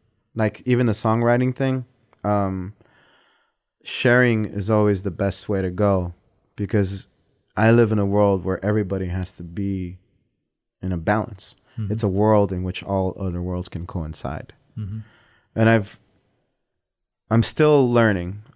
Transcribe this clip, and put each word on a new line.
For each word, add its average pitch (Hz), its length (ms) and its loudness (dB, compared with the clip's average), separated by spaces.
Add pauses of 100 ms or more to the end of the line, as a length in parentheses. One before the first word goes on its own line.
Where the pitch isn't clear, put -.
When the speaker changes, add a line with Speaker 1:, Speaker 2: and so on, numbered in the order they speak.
(340)
Speaker 1:
Like, 110 320 -2
even 123 200 2
the 110 60 2
songwriting 117 640 0
thing, 131 300 -4 (400)
um, 98 500 -2 (1080)
sharing 120 640 2
is 98 240 -6
always 104 320 2
the 98 80 -4
best 98 380 -4
way 98 140 -2
to 92 80 -2
go, 92 420 0 (440)
because 98 500 -2 (500)
I 110 140 4
live 117 220 6
in 107 60 0
a 101 80 0
world 98 380 2
where 92 200 -4
everybody 98 420 -2
has 90 300 -6
to 87 60 -16
be 92 560 -6 (840)
in 92 100 -4
a 90 40 -2
balance. 101 580 -4 (240)
Speaker 2:
Mm-hmm. 107 140 -6
Speaker 1:
It's 113 100 -2
a 107 60 0
world 101 440 2
in 90 120 -4
which 90 180 -6
all 95 360 -2
other 90 240 -4
worlds 90 260 -6
can 87 180 -10
coincide. 78 680 -8 (240)
Speaker 2:
Mm-hmm. 107 220 -8 (560)
Speaker 1:
And 113 160 4
I've, 107 280 0 (1300)
I'm 113 120 4
still 147 480 4
learning. 104 520 2 (140)